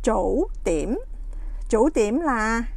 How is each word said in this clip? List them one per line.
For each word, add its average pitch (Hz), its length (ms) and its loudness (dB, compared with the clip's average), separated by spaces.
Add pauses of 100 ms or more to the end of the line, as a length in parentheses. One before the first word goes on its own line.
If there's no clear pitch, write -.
Chủ 214 460 2 (160)
tiệm. 165 240 0 (800)
Chủ 233 200 6
tiệm 233 300 2
là 233 420 0 (140)